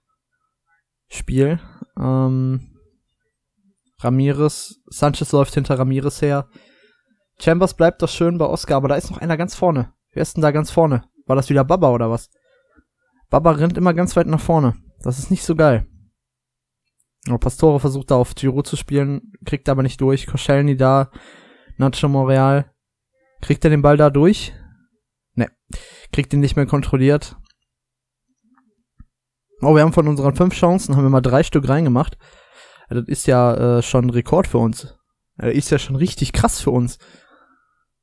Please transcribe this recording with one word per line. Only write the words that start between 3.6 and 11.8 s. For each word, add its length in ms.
Ramirez. 880
Sanchez 440
läuft 220
hinter 260
Ramirez 420
her. 280
Chambers 360
bleibt 260
das 120
schön 240
bei 80
Oscar, 300
aber 140
da 60
ist 140
noch 100
einer 180
ganz 180
vorne. 380
Wer 120
ist 120
denn 60
da 100
ganz 180
vorne? 360
War 100
das 120
wieder 140
Baba 280